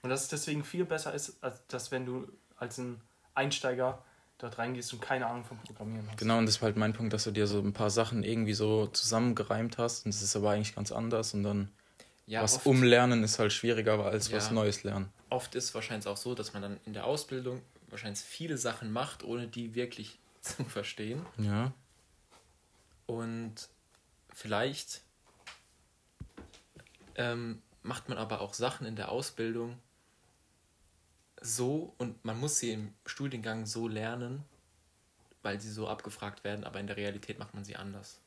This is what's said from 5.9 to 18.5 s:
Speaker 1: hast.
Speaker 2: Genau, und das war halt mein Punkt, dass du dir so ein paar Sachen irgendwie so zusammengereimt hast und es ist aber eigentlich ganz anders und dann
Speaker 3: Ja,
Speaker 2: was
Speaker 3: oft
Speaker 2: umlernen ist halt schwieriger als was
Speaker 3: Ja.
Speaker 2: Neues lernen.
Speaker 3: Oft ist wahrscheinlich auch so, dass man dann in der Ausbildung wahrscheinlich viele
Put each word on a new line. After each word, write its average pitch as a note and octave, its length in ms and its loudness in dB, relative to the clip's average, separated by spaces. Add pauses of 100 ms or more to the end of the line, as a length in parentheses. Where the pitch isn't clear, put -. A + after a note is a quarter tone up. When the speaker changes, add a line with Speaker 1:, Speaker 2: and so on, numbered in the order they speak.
Speaker 1:
hast. G#2+ 80 -8
Speaker 2:
Genau, A2+ 200 6
und A2+ 80 8
das G#2+ 160 4
war A2+ 40 4
halt G#2 120 4
mein A2 160 4
Punkt, A2 180 0
dass G#2+ 120 0
du A2 60 0
dir G#2 160 4
so G#2 140 4
ein G2+ 140 2
paar G#2+ 160 2
Sachen A2+ 340 4
irgendwie A2 300 2
so G#2+ 320 4
zusammengereimt A2+ 880 2
hast A#2+ 300 0
und A2+ 40 0
es G2+ 120 -2
ist G2 120 0
aber G#2 180 4
eigentlich G#2+ 220 0
ganz G#2 180 -4
anders A2+ 420 0
und G2+ 80 2
dann G2+ 280 0 (560)
Speaker 3:
Ja, A2 160 -2
Speaker 2:
was G#2+ 140 6
Speaker 3:
oft - 100 2
Speaker 2:
umlernen B2 560 10
ist G#2+ 160 2
halt G#2+ 140 4
schwieriger A2 500 4
als G#2 300 2
was G#2+ 140 0
Speaker 3:
Ja. - 60 0
Speaker 2:
Neues G#2+ 300 2
lernen. G2+ 300 -2 (160)
Speaker 3:
Oft - 260 -2
ist - 200 -4
wahrscheinlich G#2+ 340 -4
auch G2+ 80 -2
so, B2 180 -4
dass A2 200 -8
man G#2 80 -4
dann G2+ 240 -6
in G#2+ 80 -8
der G#2+ 100 -6
Ausbildung B2+ 560 -2 (300)
wahrscheinlich G2+ 300 -8
viele D#3+ 360 -6